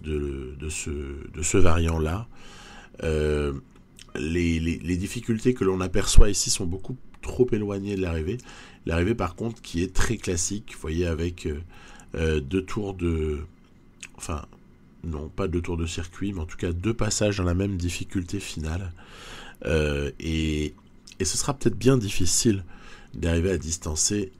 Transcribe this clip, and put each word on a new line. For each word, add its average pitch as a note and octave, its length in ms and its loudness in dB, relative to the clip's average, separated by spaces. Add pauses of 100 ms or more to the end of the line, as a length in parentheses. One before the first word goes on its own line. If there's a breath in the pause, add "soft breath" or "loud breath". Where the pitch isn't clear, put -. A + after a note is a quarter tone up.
de, C#2 560 -6
de D2 100 -8
ce, - 220 -8
de C#2+ 520 -8
ce F#2 160 4
variant-là. E2 680 8 (760 loud breath)
Euh, D2+ 500 0 (640)
les, E2 460 2
les, E2 180 0
les F2 180 -2
difficultés A2+ 580 0
que A2+ 100 -2
l'on F#2 160 2
aperçoit G2 500 10
ici G2+ 200 0
sont G#2 160 -2
beaucoup F#2+ 300 -6 (240)
trop - 320 2
éloignées G2+ 440 -2
de F#2+ 60 -2
l'arrivée. E2+ 360 -4 (480 loud breath)
L'arrivée, F2 280 0
par F#2+ 220 -4
contre, A2+ 260 -8
qui E2+ 200 -4
est F#2 120 -2
très - 220 4
classique, - 580 -4
vous - 60 -18
voyez, E2 260 -2
avec, E2+ 400 -4
euh, D#2 140 -4 (540 loud breath)
euh, D#2+ 260 0
deux C#2+ 220 -2
tours G2 320 -6
de, D#2+ 460 -2 (760)
enfin, - 280 -8 (600)
non, D2+ 240 -8
pas G2 200 -4
deux E2+ 140 -2
tours E2+ 140 -4
de E2 100 -2
circuit, E2+ 460 -6
mais F2+ 80 -8
en D#2+ 60 -6
tout - 100 -12
cas F2+ 160 -4
deux F#2+ 220 -2
passages G#2 440 0
dans F#2 60 0
la F2 100 2
même G2 220 0
difficulté F2 640 -4
finale. E2+ 540 -6 (720 loud breath)
Euh, D2 460 0 (100)
et, D#2 540 -2 (460)
et F#2+ 40 -2
ce - 120 -2
sera - 180 -2
peut-être - 240 0
bien C3 180 6
difficile G2 680 2 (500 loud breath)
d'arriver E2+ 360 0
à F2+ 80 0
distancer E2 800 -2